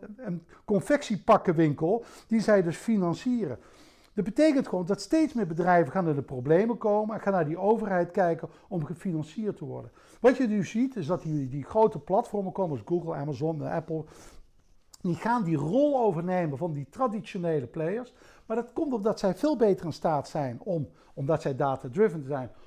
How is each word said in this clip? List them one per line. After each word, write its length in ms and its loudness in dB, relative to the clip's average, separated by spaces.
een 300 -8
confectiepakkenwinkel 1400 2
die 140 2
zij 220 6
dus 140 -2
financieren. 840 -2
Dat 100 0
betekent 440 2
gewoon 180 -4
dat 140 -2
steeds 320 2
meer 140 -2
bedrijven 460 4
gaan 160 0
in 60 2
de 80 -2
problemen 560 2
komen 360 0
en 60 -8
gaan 120 0
naar 140 2
die 120 -4
overheid 520 2
kijken 380 0
om 160 -4
gefinancierd 720 -6
te 80 -14
worden. 260 -12
Wat 160 6
je 100 0
nu 180 0
ziet 320 -2
is 100 -4
dat 160 -2
die, 260 -4
die 160 -8
grote 340 2
platformen 540 -2
komen 240 -4
als 100 -12
Google, 280 -2
Amazon, 480 -4
Apple. 420 -6
Die 140 0
gaan 300 0
die 120 2
rol 440 2
overnemen 580 0
van 140 -4
die 180 -8
traditionele 760 -2
players. 480 -6
Maar 100 -4
dat 160 -6
komt 200 -2
omdat 260 0
zij 160 0
veel 220 0
beter 280 4
in 80 -4
staat 360 -2
zijn 320 -6
om, 280 -4
omdat 280 -2
zij 140 -2
data-driven 720 0
zijn, 240 -6